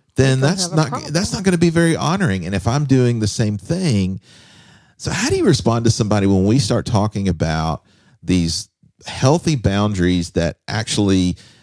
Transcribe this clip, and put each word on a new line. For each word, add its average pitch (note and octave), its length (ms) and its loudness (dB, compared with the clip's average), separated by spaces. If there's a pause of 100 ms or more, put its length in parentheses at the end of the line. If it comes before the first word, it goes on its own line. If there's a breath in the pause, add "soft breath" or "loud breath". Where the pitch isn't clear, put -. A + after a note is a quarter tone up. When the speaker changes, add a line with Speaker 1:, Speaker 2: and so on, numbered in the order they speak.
(160)
Speaker 1:
then C3 240 4
Speaker 2:
We're C3+ 80 2
gonna - 80 -
Speaker 1:
that's F#3 80 -4
Speaker 2:
have E3+ 80 -6
a D#3+ 60 -2
Speaker 1:
not, D#3 100 2
Speaker 2:
problem. - 260 -8
Speaker 1:
that's F#3 200 -2
not G3+ 100 -6
gonna F3+ 140 2
be E3+ 120 4
very E3 280 2
honoring. C3 480 -2
And F#2+ 100 -4
if F#2+ 100 -2
I'm C#3 200 0
doing B2 340 2
the G#2+ 80 0
same G#2 300 -2
thing, G#2+ 640 -2 (760 loud breath)
so - 160 -10
how G#3+ 180 -2
do G4 60 0
you F4+ 100 2
respond A#2 380 2
to A2+ 80 4
somebody G#2 360 0
when G2 180 4
we A2+ 140 2
start A#2+ 260 0
talking G2+ 420 -2
about D#2+ 560 -2 (400 soft breath)
these E2+ 460 -2 (360)
healthy D#3 520 0
boundaries G2 760 0
that E2+ 360 -2
actually G2 680 0 (280 loud breath)